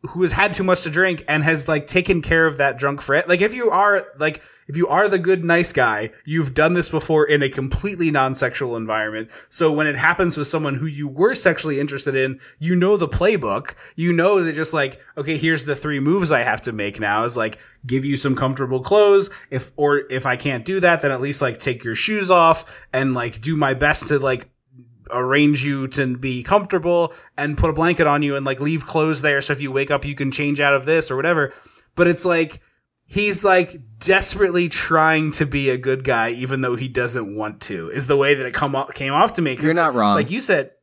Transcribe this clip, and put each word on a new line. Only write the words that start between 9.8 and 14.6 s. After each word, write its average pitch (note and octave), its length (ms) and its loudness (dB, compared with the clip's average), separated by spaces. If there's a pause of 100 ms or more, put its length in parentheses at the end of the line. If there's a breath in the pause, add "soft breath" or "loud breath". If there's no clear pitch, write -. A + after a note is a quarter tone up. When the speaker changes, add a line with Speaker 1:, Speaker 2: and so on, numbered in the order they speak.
Speaker 1:
it C#3+ 100 -2
happens E3 400 0
with D3 100 -4
someone D3+ 280 -2
who C3 100 -4
you D3 240 -8
were F3+ 260 2
sexually D#3 460 0
interested C#3 340 -4
in, C3+ 240 0 (200 loud breath)
you F3 180 0
know F#3 220 4
the E3 100 0
playbook. C#3+ 640 0 (240 loud breath)
You E3+ 160 0
know F3+ 300 4
that D#3+ 120 -2
just, D#3 200 -4